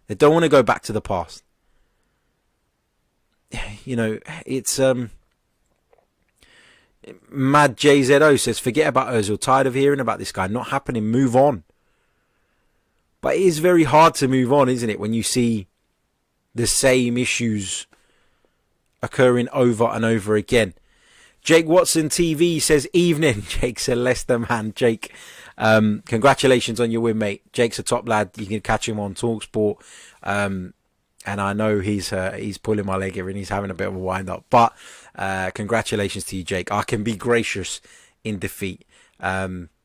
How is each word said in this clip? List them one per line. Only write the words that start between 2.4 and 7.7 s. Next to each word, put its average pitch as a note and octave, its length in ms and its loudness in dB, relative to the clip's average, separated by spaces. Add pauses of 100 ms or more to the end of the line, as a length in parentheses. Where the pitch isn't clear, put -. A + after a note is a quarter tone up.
<sighs> - 60 -12 (280)
You C3 100 -6
know, A2+ 240 -4 (260)
it's, C3 340 -6
um, B2+ 320 0 (2250)
Mad C#3 480 2